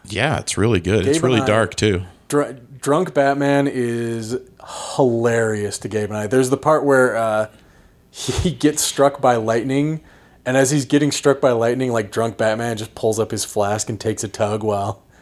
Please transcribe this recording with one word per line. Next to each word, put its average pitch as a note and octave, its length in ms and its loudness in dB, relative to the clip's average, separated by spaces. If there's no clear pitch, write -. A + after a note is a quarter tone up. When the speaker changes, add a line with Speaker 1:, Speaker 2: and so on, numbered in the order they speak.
Speaker 1:
Yeah, A#2 340 -2
it's - 180 -6
really G2+ 240 2
good. F2+ 260 0
It's D3+ 120 2
Speaker 2:
Gabe - 60 0
Speaker 1:
really B2+ 160 2
Speaker 2:
and - 40 -2
I - 40 0
Speaker 1:
dark, G#2+ 260 2
too. F#2+ 300 0
Speaker 2:
Dr-, C3 320 -2
Drunk D#3+ 320 0
Batman C#3+ 540 2
is A#2 720 -4
hilarious A#2 840 2
to A#2 100 -10
Gabe G#2 220 -4
and G#2+ 60 -4
I. G#2+ 120 -4
There's C3 220 2
the C#3 60 2
part D3+ 280 2
where, B2+ 320 4
uh, A2 340 0
he - 400 -2
<laughs> B2+ 160 -6
gets D3 160 2
struck C#3 380 0
by B2 160 4
lightning, C3 640 -2
and B2+ 100 0
as C3+ 140 4
he's C#3+ 160 0
getting D3 260 2
struck C#3 280 2
by C3 120 4
lightning, A#2 400 0
like, A2 180 -2
Drunk A2+ 280 -2
Batman A2+ 380 0
just A2 180 -10
pulls A2 240 -2
up G#2+ 120 -2
his A2 140 -6
flask G#2 460 -2
and G#2+ 100 -8
takes A2 240 -4
a G#2+ 40 -8
tug G#2+ 340 -2
while G#2 400 -4